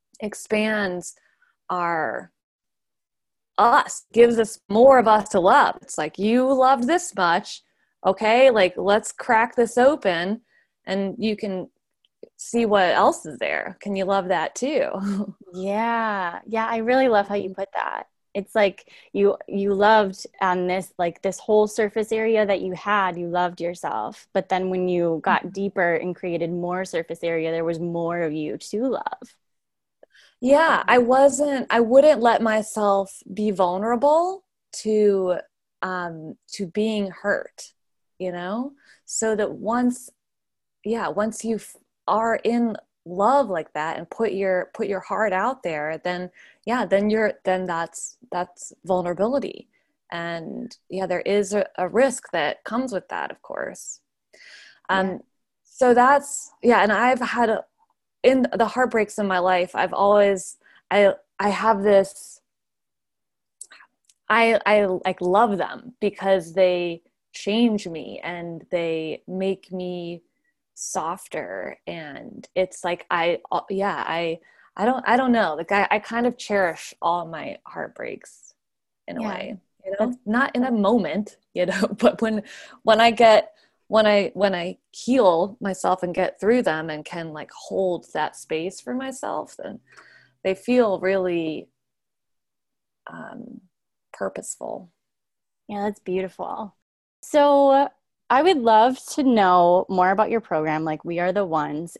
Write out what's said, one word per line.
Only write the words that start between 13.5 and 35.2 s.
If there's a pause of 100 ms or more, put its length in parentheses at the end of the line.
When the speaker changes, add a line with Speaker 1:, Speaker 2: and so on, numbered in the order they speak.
Speaker 1:
Can
you
love
that
too?
<laughs> (200)
Speaker 2:
Yeah.
Yeah.
I
really
love
how
you
Speaker 1:
Mm-hmm.
Speaker 2:
put
that. (280)
It's
like (220)
you, (100)
you
loved (160)
on
this,
like,
this
whole
surface
area
that
you
had,
you
loved
yourself.
But
then
when
you
got
Speaker 1:
Mm-hmm.
Speaker 2:
deeper
and
created
more
surface
area,
there
was
more
of
you
to
love. (1080)
Speaker 1:
Yeah,
I
Speaker 2:
Mm-hmm.
Speaker 1:
wasn't,
I
wouldn't
let
myself (100)
be
vulnerable (380)
to, (480)